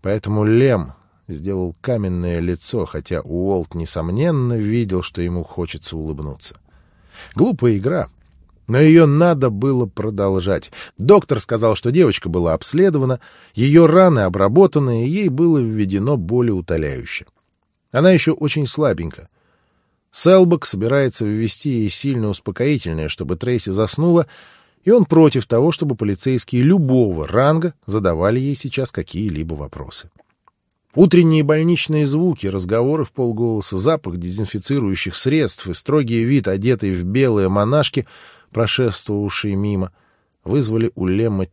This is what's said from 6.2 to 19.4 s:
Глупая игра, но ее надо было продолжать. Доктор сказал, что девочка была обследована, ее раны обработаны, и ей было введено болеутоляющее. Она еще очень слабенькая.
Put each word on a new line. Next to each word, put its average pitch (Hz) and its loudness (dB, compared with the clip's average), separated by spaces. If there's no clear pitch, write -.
Глупая 123 0
игра, 139 -4
но 120 0
ее 156 8
надо 147 2
было 120 0
продолжать. 98 -2
Доктор 143 4
сказал, 110 0
что 123 -4
девочка 135 2
была 85 0
обследована, 143 0
ее 143 6
раны 170 6
обработаны, 117 2
и 127 -2
ей 190 -2
было 156 2
введено 107 0
болеутоляющее. 87 -4
Она 156 4
еще 165 4
очень 151 -2
слабенькая. 87 -4